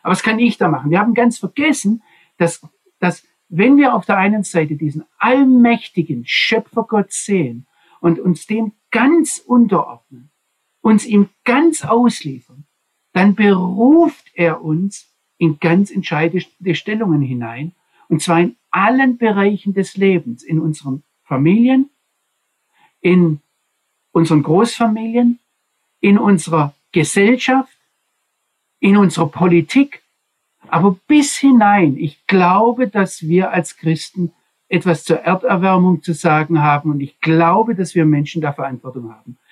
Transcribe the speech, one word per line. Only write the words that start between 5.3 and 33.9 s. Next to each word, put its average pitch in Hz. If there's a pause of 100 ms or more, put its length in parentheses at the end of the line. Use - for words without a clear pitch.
Schöpfergott -
sehen 135 (320)
und 170
uns 175
dem 220 (180)
ganz 302
unterordnen, 151 (500)
uns 214
ihm 202 (140)
ganz 302
ausliefern, 151 (480)
dann 196
beruft 208
er 170
uns 165 (300)
in 156
ganz 180
entscheidende 170
Stellungen 202
hinein, 123 (340)
und 165
zwar 170
in 175 (160)
allen 240
Bereichen 202
des 190
Lebens, 175
in 160
unseren 147 (200)
Familien, 233 (1120)
in 175 (680)
unseren 160
Großfamilien, 226 (600)
in 202
unserer 160 (180)
Gesellschaft, 247 (1000)
in 202
unserer 165
Politik, 175 (640)
aber 185 (100)
bis 294
hinein, 208
ich -
glaube, 208
dass 190
wir 180
als -
Christen 160 (380)